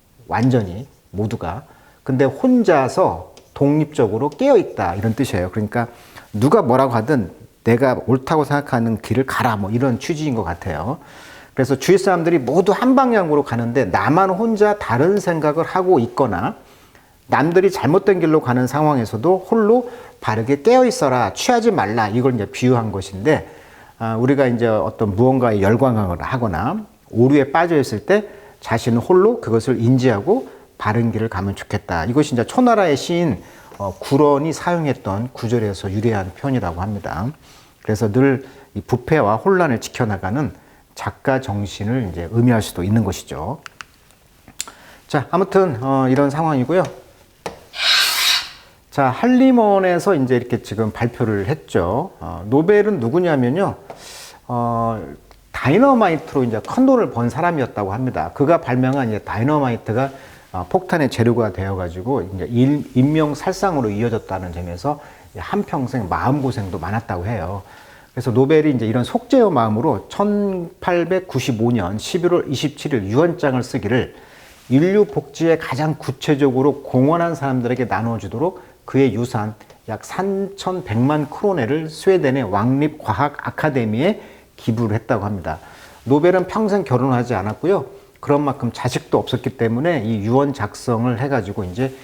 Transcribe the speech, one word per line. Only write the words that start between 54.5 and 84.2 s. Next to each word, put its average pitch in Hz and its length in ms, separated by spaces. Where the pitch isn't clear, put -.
다이너마이트로 175 920
이제 110 240
큰 254 160
돈을 247 260
번 117 200
사람이었다고 131 640
합니다. 107 400
그가 160 260
발명한 127 480
이제 107 120
다이너마이트가, 127 920
어, 90 160
폭탄의 175 420
재료가 113 440
되어가지고 95 800
이제 90 100
일, 127 400
인명살상으로 147 960
이어졌다는 101 600
점에서 87 480
한평생 135 720
마음고생도 101 720
많았다고 90 480
해요. 101 360
그래서 127 200
노벨이 147 400
이제 113 120
이런 113 200
속죄의 233 480
마음으로 117 560
천팔백구십오 175 1600
년 107 280
십일월 170 520
이십칠 143 440
일 104 100
유언장을 135 580
쓰기를, 113 540
"인류 185 340
복지에 160 540
가장 156 380
구체적으로 139 880
공헌한 160 540
사람들에게 127 480
나눠주도록 113 760
그의 135 280
유산 110 400
약 110 160
삼천백만 180 1300
크로네를 160 600
스웨덴의 151 540
왕립과학 127 1000
아카데미에 135 760